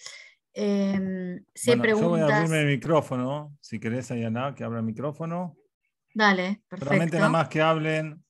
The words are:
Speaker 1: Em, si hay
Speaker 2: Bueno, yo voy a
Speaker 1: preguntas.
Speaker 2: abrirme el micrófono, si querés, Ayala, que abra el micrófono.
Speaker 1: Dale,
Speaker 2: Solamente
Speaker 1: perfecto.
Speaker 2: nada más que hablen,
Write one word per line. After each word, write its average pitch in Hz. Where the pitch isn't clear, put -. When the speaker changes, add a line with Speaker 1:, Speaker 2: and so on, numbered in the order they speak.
Speaker 1:
Em, 190
si -
hay 240
Speaker 2:
Bueno, 226
yo 214
voy 165
a -
Speaker 1:
preguntas. 156
Speaker 2:
abrirme 160
el 147
micrófono, 143
si 110
querés, 120
Ayala, 120
que 120
abra 117
el 113
micrófono. 156
Speaker 1:
Dale, 196
Speaker 2:
Solamente 170
Speaker 1:
perfecto. 160
Speaker 2:
nada 160
más 156
que 156
hablen, 156